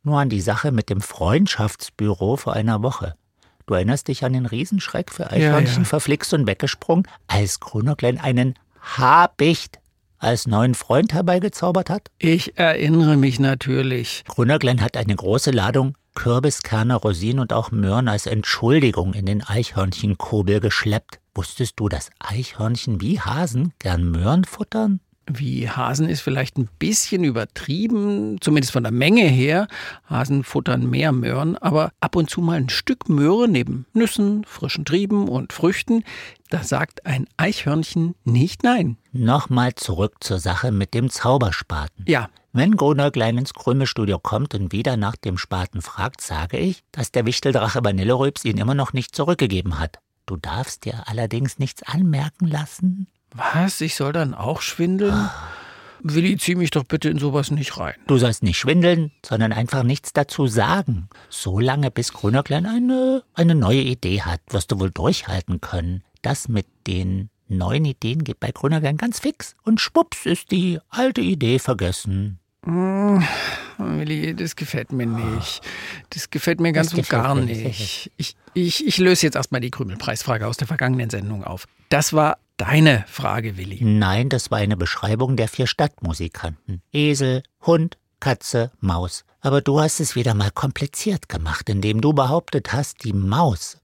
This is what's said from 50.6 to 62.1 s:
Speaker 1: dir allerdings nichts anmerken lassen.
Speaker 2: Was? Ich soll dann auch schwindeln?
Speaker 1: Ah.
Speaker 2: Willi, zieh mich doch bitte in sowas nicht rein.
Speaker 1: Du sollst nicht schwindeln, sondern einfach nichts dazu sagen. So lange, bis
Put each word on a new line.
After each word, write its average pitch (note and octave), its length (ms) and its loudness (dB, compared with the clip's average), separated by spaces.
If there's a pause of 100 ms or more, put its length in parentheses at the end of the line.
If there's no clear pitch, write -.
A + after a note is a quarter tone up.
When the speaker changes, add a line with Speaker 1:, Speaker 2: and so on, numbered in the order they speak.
Speaker 1:
dir A2 220 -8
allerdings A#2 520 -4
nichts - 240 -4
anmerken D#3 640 0
lassen. F3+ 600 -2 (280)
Speaker 2:
Was? E3 460 0
Ich D#3 140 -4
soll C#3+ 180 -2
dann D#3 220 -2
auch B2+ 260 -4
schwindeln? F#3+ 540 0
Speaker 1:
Ah. G#3 180 0 (720)
Speaker 2:
Willi, E3+ 340 2
zieh - 160 -2
mich F3 160 0
doch C#3+ 140 0
bitte D#3 260 -2
in D#3 80 0
sowas C#3 320 0
nicht D3 300 -4
rein. D2 160 -6 (100)
Speaker 1:
Du C3 140 6
sollst A#2 240 2
nicht F#2 160 2
schwindeln, E3 520 4 (140)
sondern A2 260 0
einfach A#2+ 300 -2
nichts B2 320 0
dazu C#3+ 320 0
sagen. A2 640 0 (200)
So F#2+ 300 -4
lange, C3 300 2
bis - 240 -4